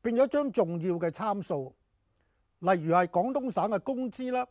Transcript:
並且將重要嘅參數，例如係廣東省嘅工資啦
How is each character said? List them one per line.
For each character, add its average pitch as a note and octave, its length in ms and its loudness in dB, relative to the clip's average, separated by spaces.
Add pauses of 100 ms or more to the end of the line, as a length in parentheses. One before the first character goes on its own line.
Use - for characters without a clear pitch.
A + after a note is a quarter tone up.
並 A#3 160 -2
且 C4+ 120 6
將 C#4+ 240 0
重 F3 280 0
要 F3 140 0
嘅 E3+ 160 -2
參 G3+ 320 -4
數， C#3 320 -6 (840)
例 F3+ 220 2
如 E3 120 2
係 F3+ 140 6
廣 G3+ 240 0
東 C4 180 -2
省 F3+ 140 0
嘅 G3+ 160 0
工 B3+ 300 -4
資 B3+ 200 -8
啦 - 200 -2